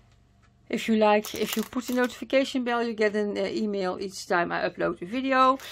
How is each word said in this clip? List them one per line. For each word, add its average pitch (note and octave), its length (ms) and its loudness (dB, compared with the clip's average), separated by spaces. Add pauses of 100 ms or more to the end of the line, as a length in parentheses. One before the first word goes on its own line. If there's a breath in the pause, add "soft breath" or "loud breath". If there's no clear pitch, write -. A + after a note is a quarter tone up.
(680 soft breath)
If - 220 -4
you A3+ 60 4
like, G#3+ 400 4
if - 200 -2
you A3 80 0
put - 220 -6
the B3 80 -4
notification B3+ 720 0
bell, A#3+ 200 0
you A#3 100 -4
get G#3 220 2
an, G#3 220 0
uh, G3 80 -2
email G3 540 -2
each F#3+ 280 -10
time F3 240 2
I E3+ 160 0
upload F3 340 -2
a F3 40 -8
video. C4 540 2 (120)